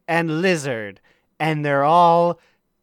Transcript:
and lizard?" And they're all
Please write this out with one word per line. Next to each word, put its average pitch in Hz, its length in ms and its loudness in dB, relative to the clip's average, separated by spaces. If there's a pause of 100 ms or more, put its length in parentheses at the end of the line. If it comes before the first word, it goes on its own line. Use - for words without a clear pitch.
and 165 340 -2
lizard?" 135 580 -4 (400)
And 156 260 -4
they're 139 200 0
all 170 540 2 (440)